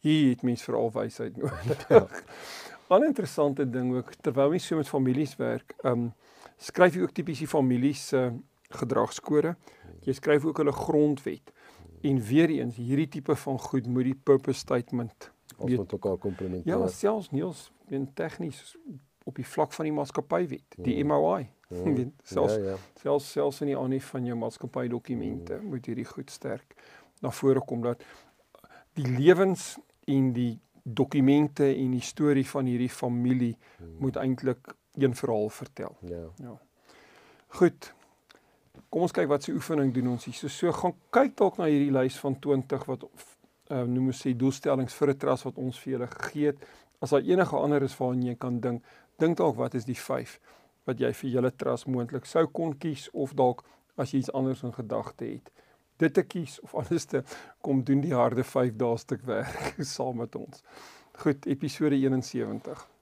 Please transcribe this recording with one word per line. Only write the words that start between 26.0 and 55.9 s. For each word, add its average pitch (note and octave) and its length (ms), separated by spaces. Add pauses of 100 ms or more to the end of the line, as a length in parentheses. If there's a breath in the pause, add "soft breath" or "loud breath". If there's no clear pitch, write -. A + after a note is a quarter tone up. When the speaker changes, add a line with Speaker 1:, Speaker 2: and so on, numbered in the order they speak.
Speaker 1:
goed - 260
sterk - 440 (460 loud breath)
na C3 100
vore C3+ 300
kom, B2 220
dat A#2+ 200 (920 loud breath)
die C#3+ 120 (120)
lewens F3 600 (280)
en C3+ 260
die A#2+ 260 (260)
dokumente C#3+ 800 (100)
en C3 160
die B2 100
storie C#3+ 480
van C3+ 180
hierdie B2 240
familie A#2+ 680 (220 soft breath)
Speaker 2:
Hmm. E2+ 200
Speaker 1:
moet C3 180
eintlik C3 580 (200)
een C3+ 200
verhaal A2 340
vertel. - 520
Speaker 2:
Ja. E2+ 360
Speaker 1:
Ja. A#2 220 (880 soft breath)
Goed. - 440 (960 soft breath)
Kom E3 120
ons F3 100
kyk E3+ 160
wat C#3+ 180
se - 60
oefening C#3+ 420
doen B2 140
ons B2 160
hier. B2 100
So, - 180
so F3 200
gaan - 220 (200)
kyk C4+ 220
dalk G3 240
na F3+ 100
hierdie C#3+ 220
lys C3 300
van C3+ 180
twintig C3+ 460
wat, C3 180 (680)
eh, C3 120
noem B2 300
ons B2+ 140
sê C3 100
doelstellings C3 580
vir D3 160
'n C#3 80
trust C#3 260
wat C3 140
ons B2+ 200
vir C3 140
julle B2 140
gegee - 400
het. C#3+ 120 (440 loud breath)
As C3+ 80
daar C#3 120
enige F3 340
ander D3 260
is C3+ 160
waaraan B2+ 240
jy B2 120
kan B2 260
dink, A#2+ 220 (360 soft breath)
dink D#3+ 180
dalk D#3 200
wat B2 180
is A#2+ 100
die B2 140
vyf B2+ 400 (480 soft breath)
wat B2+ 140
jy A#2+ 120
vir C3+ 180
julle B2 200
trust B2 360
moontlik B2 400
sou E3 200
kon E3 320
kies, D3+ 340
of C3+ 220
dalk B2 300 (340 soft breath)
as C#3 140
jy C#3 60
iets C3 140
anders C3 300
in A#2+ 100
gedagte A2 520
het, A2+ 260 (480 soft breath)